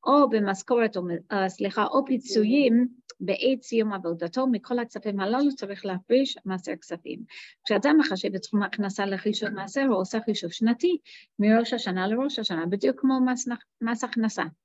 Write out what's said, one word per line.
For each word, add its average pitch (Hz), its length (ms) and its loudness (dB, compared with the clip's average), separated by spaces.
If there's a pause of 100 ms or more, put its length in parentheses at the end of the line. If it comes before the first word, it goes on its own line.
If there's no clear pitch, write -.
או 277 240 6
במשכורת, 214 640 0
או 180 60 -4
מ-, 170 300 -6
אה, 190 160 0
סליחה, 202 380 -2
או 277 180 0
פיצויים 247 840 2 (320)
בעת 226 420 0
סיום 214 300 0
עבודתו, 175 540 -4
מכל 240 320 -2
הכספים 208 420 -6
הללו 254 340 0
צריך 196 320 -10
להפריש 226 580 0
מעשר 185 320 -6
כספים. - 440 -12 (440)
כשאדם 277 340 4
מחשב 208 360 0
את 185 100 -6
סכום 208 180 0
ההכנסה 202 440 -4
לחישוב 208 420 -4
מעשר, 196 400 -4
הוא 202 120 2
עושה 190 200 -2
חישוב 202 300 -4
שנתי 240 480 2 (400)
מראש 220 340 4
השנה 185 340 -2
לראש 254 320 -2
השנה, 175 280 -4
בדיוק 202 340 0
כמו 262 200 2
מס 254 280 0
נח-, 240 160 -8 (160)
מס 226 240 -2
הכנסה. 220 400 -2 (200)